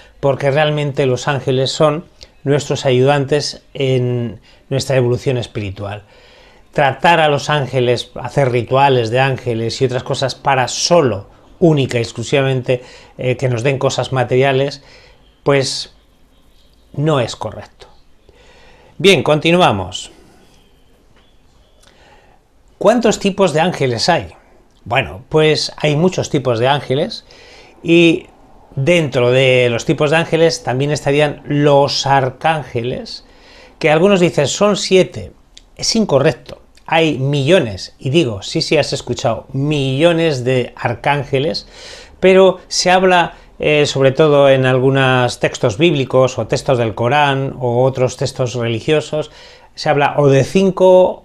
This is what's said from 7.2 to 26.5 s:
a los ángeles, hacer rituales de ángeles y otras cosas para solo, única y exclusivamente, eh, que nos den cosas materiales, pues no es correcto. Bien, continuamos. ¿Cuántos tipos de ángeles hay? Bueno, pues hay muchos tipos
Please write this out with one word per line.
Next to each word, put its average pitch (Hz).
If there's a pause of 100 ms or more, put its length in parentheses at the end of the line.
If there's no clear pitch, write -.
a 151
los 143
ángeles, 127
hacer 127
rituales 123
de 127
ángeles 117
y 131
otras 123
cosas 131
para 131
solo, 127 (300)
única 143
y 117
exclusivamente, 131 (360)
eh, 127
que 131
nos 117
den 135
cosas 131
materiales, 131 (600)
pues 139 (1000)
no 147
es 113
correcto. - (1120)
Bien, 165
continuamos. 151 (2750)
¿Cuántos 226
tipos 190
de 151
ángeles 135
hay? 135 (580)
Bueno, 104
pues 156
hay 151
muchos 165
tipos 127